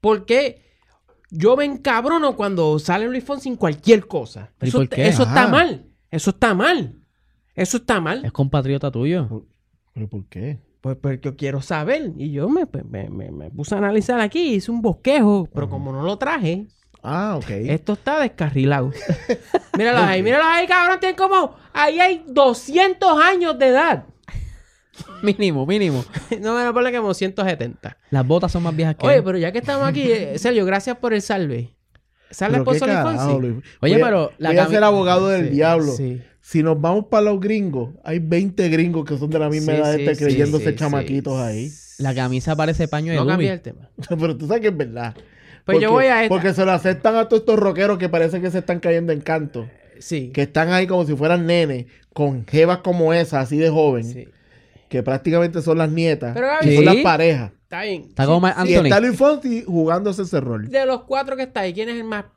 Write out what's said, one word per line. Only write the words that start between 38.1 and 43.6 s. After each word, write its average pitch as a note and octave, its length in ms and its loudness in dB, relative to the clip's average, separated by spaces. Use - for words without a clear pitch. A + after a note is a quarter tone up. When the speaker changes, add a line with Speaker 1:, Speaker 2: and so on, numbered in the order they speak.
Speaker 3:
veinte F3+ 500 0
gringos D#3+ 340 0
que C#3+ 140 -4
son D3 120 -4
de D#3 100 0
la D3+ 100 0
misma D#3 240 -2
Speaker 1:
Sí, D3+ 60 2
Speaker 3:
edad D3+ 120 2
de D3+ 60 0
Speaker 1:
sí, C#3+ 60 -2
Speaker 3:
este D3 120 0
Speaker 1:
sí, D3 80 -4
Speaker 3:
creyéndose C#3+ 420 2
Speaker 1:
sí, D#3+ 60 0
sí. - 60 -4
Speaker 3:
chamaquitos C#3 600 -4
ahí. A#2 320 -6
Speaker 2:
La C3+ 160 -2
camisa B2+ 400 -2
parece D#3 320 0
paño D3+ 240 -4
de D#3+ 60 0
Speaker 1:
No C3+ 60 2
Speaker 2:
Dubi. C3+ 100 2
Speaker 1:
cambia F#3+ 200 0
el E3+ 80 -10